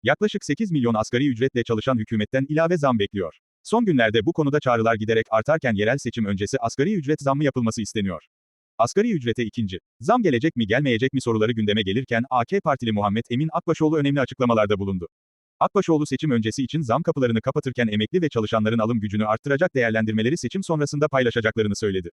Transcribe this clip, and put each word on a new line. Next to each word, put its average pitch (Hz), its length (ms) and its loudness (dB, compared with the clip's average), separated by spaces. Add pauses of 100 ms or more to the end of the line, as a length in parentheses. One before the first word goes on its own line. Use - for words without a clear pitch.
Yaklaşık 202 420 0
sekiz 185 260 -2
milyon 120 220 2
asgari 120 360 0
ücretle 120 340 0
çalışan 120 340 0
hükümetten 110 520 -2
ilave 165 280 2
zam 131 220 2
bekliyor. 98 360 -2 (280)
Son 233 220 0
günlerde 113 400 2
bu 170 80 0
konuda 147 260 0
çağrılar 113 360 2
giderek 110 340 0
artarken 120 440 0
yerel 107 240 0
seçim 117 280 -4
öncesi 101 340 -2
asgari 139 340 -2
ücret 151 280 -2
zammı 139 220 0
yapılması 120 380 0
isteniyor. 98 420 -4 (540)
Asgari 202 340 2
ücrete 120 340 -2
ikinci 101 340 -6 (200)
zam 220 240 0
gelecek 143 320 2
mi 117 120 0
gelmeyecek 127 460 0
mi 131 80 -2
soruları 113 300 0
gündeme 107 300 0
gelirken 113 480 -2
A 123 160 0
K 196 140 -2
Partili 131 320 -2
Muhammed 104 380 0
Emin 143 240 0
Akbaşoğlu 160 440 0
önemli 143 240 2
açıklamalarda 110 580 2
bulundu. 95 280 -4 (520)
Akbaşoğlu 165 460 2
seçim 147 260 -2
öncesi 113 320 -2
için 156 180 -4
zam 131 220 0
kapılarını 123 380 0
kapatırken 127 460 -2
emekli 107 340 0
ve 151 80 0
çalışanların 110 500 0
alım 113 200 0
gücünü 107 260 -2
arttıracak 139 500 0
değerlendirmeleri 110 640 0
seçim 190 260 -6
sonrasında 151 440 0
paylaşacaklarını 113 680 0
söyledi. 95 340 -2 (100)